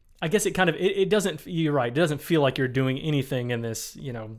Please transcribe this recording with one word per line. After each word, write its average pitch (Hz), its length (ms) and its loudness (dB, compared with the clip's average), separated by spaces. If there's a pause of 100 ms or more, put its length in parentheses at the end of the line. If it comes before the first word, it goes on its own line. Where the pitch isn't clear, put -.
(200)
I 170 80 -2
guess 202 180 2
it 190 60 -2
kind 185 180 2
of, - 60 0
it, 185 200 0
it 190 140 2
doesn't, 185 360 0
you're 165 280 0
right, 120 180 2
it - 20 -4
doesn't 151 280 2
feel 165 180 2
like 131 180 4
you're 131 100 2
doing 131 300 0
anything 135 520 -2
in 120 100 -2
this, 113 360 -6
you 143 180 -10
know, 110 240 -12